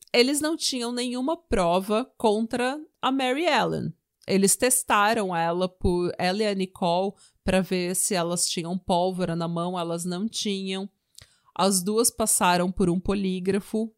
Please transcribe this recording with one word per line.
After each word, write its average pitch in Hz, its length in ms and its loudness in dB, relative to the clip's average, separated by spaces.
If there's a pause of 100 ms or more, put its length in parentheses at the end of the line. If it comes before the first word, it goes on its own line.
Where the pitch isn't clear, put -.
(140)
eles 254 260 4
não 302 160 -2
tinham 240 360 -4
nenhuma 247 440 -2
prova 202 840 0
contra 240 640 0 (220)
a 262 100 0
Mary 269 340 0
Ellen. 170 480 0 (340)
Eles 196 280 4
testaram 214 800 2
ela 170 320 0
por, 175 500 -2
ela 185 260 -2
e 214 40 0
a 202 60 0
Nicole 190 600 -2 (300)
pra 190 180 2
ver 180 340 -2
se - 180 -2
elas 170 340 0
tinham 175 300 -4
pólvora 180 580 -2
na 170 120 -2
mão, 170 300 -4
elas 170 280 -4
não 180 220 -4
tinham. 190 600 -4 (680)
As 190 260 2
duas 214 300 2
passaram 185 600 2
por 185 180 2
um 180 100 2
polígrafo 196 1000 -2